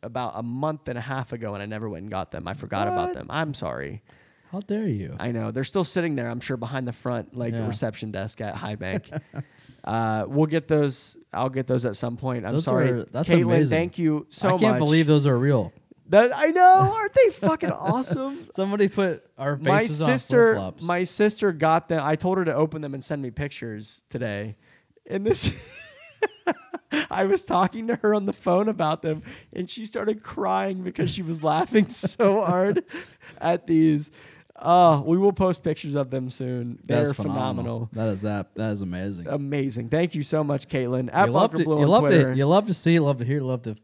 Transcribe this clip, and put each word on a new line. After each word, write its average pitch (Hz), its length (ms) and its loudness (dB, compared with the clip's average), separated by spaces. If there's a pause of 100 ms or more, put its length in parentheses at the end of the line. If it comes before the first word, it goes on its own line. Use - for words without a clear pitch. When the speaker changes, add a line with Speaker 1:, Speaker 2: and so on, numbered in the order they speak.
Speaker 1:
about 117 340 -8
a 113 80 -8
month 143 440 -6
and 123 100 -6
a 117 40 -8
half 131 320 -8
ago, 113 200 -8
and 101 80 -8
I 101 40 -8
never 107 240 -8
went 90 140 -10
and 104 80 -12
got 95 200 -6
them. - 160 -8
I 95 60 -8
forgot - 340 -4
about 359 220 -2
Speaker 2:
What? 359 60 -8
Speaker 1:
them. - 140 -12
I'm 156 240 -4
sorry. 73 480 -8 (500)
Speaker 2:
How 180 100 -8
dare 208 260 -4
you? 101 320 -4
Speaker 1:
I 120 120 -4
know. 110 200 -4
They're 127 120 -4
still 190 200 -2
sitting 170 320 -2
there, 120 140 -4
I'm 120 100 -8
sure, 135 180 -6
behind 123 300 -6
the 117 60 -6
front, 120 420 -6
like, 117 180 -4
Speaker 2:
Yeah. 113 140 -4
Speaker 1:
reception 107 440 -6
desk 98 280 -8
at 104 160 -8
High 107 200 -8
Bank. - 400 -6
Speaker 2:
<laughs> 151 60 -6 (640)
Speaker 1:
Uh, 110 440 -2
we'll 147 160 2
get 151 240 -2
those. 147 480 0 (160)
I'll 127 160 -2
get 131 180 -4
those 127 160 0
at 110 140 -2
some 120 180 -6
point. 123 300 -6
I'm 110 80 -4
Speaker 2:
Those 156 100 0
Speaker 1:
sorry. 131 260 2
Speaker 2:
are, 123 140 -2
that's - 240 -4
Speaker 1:
Caitlin, 170 160 6
Speaker 2:
amazing. 151 340 4
Speaker 1:
thank 175 200 -2
you 156 320 0
so - 180 -4
Speaker 2:
I 185 40 4
can't 180 100 2
Speaker 1:
much. 127 180 4
Speaker 2:
believe 156 280 4
those 147 200 6
are 127 100 4
real. 127 360 2 (340)
Speaker 1:
That, 226 260 6
I 302 180 2
know. 370 440 8
Aren't 427 180 -2
they 453 180 8
fucking - 400 0
Speaker 2:
<laughs> - 20 -2
Speaker 1:
awesome? 262 800 -4
Speaker 2:
Somebody 196 340 0
put 190 380 -2 (120)
our 139 200 -2
Speaker 1:
My 143 220 4
Speaker 2:
faces 156 220 0
on 180 60 2
Speaker 1:
sister, 240 460 4
Speaker 2:
flip-flops. 190 300 -6
Speaker 1:
my 175 200 0
sister 208 480 0
got 160 380 2
them. 160 120 0
I 151 140 0
told 185 220 0
her 180 80 0
to 156 100 -2
open 156 260 0
them 143 120 -8
and 135 100 -10
send 147 180 -6
me 131 80 -6
pictures 113 800 -10
today. 107 460 -6 (500)
And 196 220 -6
this, - 240 0
<laughs> 554 1600 -8
I 196 140 0
was - 180 2
talking 196 440 0
to 233 100 0
her 214 180 2
on 202 100 -2
the 196 80 -4
phone 190 360 0
about 160 320 -2
them, 156 200 -4 (300)
and 180 180 -8
she 220 160 -12
started 214 380 -4
crying 190 600 -2
because - 280 -2
she 190 120 -6
was 160 200 -6
laughing 165 460 2
<laughs> - 0 -
so 202 560 0
hard 185 400 0 (560)
at 175 260 -2
these. 160 440 4 (440)
Uh, 170 480 6
we 170 140 2
will 196 160 4
post 185 300 0
pictures 156 320 -4
of 135 160 -2
them 131 180 -4
soon. 123 580 -6
They're 120 180 0
Speaker 2:
That's 143 80 0
phenomenal. 120 720 -4
Speaker 1:
phenomenal. - 60 -10
Speaker 2:
That 113 200 -2
is 95 80 -6
that. 104 320 -4
That 110 180 -4
is 101 100 -6
amazing. 90 460 -6
Speaker 1:
Amazing. 139 600 -4
Thank 165 240 0
you 151 80 -4
so 156 220 -2
much, 143 260 -4
Caitlin. 127 420 -2
At 165 140 4
Speaker 2:
You 120 80 0
love 165 180 4
Speaker 1:
Bunker 160 60 -4
Speaker 2:
to, 170 80 2
Speaker 1:
Blue 156 140 2
Speaker 2:
you 147 60 4
Speaker 1:
on 143 40 4
Speaker 2:
love 214 140 6
Speaker 1:
Twitter. 139 280 4
Speaker 2:
to, 131 60 0
you 139 80 2
love 196 220 4
to 190 60 -2
see, 170 200 2
you 165 80 6
love 143 160 2
to 120 80 -4
hear, 139 120 -2
you 135 80 -4
love 127 180 -4
to 107 200 -8